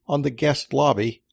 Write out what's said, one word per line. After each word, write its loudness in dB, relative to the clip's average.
on 0
the -2
guest -2
lobby 0